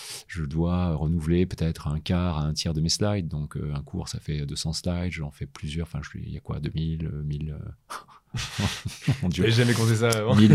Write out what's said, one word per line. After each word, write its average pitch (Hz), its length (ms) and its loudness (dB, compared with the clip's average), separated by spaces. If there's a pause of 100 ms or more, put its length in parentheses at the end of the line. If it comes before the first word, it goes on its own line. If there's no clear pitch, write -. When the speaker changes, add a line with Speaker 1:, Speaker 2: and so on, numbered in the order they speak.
(280)
Speaker 1:
je 85 160 -6
dois 85 520 0
renouveler 82 500 2
peut-être 80 420 -4
un 76 140 -2
quart 90 380 0
à - 20 -2
un 76 120 0
tiers 80 200 -2
de 80 80 0
mes 82 80 0
slides, 104 400 0
donc, 76 260 -6
euh, 73 180 -4
un 71 80 -6
cours, 82 280 -8
ça - 100 -8
fait 73 260 -4
deux 73 120 -8
cents 82 160 -4
slides, 87 400 -4
j'en 78 180 -8
fais - 140 -10
plusieurs, 80 420 -8
enfin, 71 160 -8
je, - 160 -12
il 78 100 -10
y 73 80 -8
a - 40 -10
quoi, 73 180 -8
deux 73 160 -4
mille, 80 300 -2
euh, 73 180 -6
mille, 73 340 -4
euh, - 380 -14
<laughs> - 240 -18 (120)
<laughs> - 880 -2
Mon 90 80 0
Dieu. 87 140 2
Speaker 2:
J'avais 113 120 6
jamais 120 180 6
compté 113 220 4
ça 117 140 2
avant. 110 260 2
Speaker 1:
Mille, 107 200 10